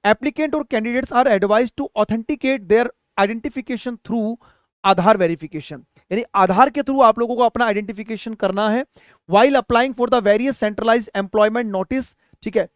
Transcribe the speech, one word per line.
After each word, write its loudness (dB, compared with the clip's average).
"Applicant -2
और -2
candidates -4
are 2
advised 0
to -4
authenticate -2
their 2
identification -4
through -6
आधार 4
वेरिफिकेशन", -4
यानी -2
आधार 4
के -4
through 0
आप 6
लोगों -2
को 0
अपना 0
आइडेंटिफिकेशन -6
करना -2
है। -2
"While 4
applying -2
for 0
the 2
various 0
centralized -2
employment 0
notice", -6
ठीक -6
है -2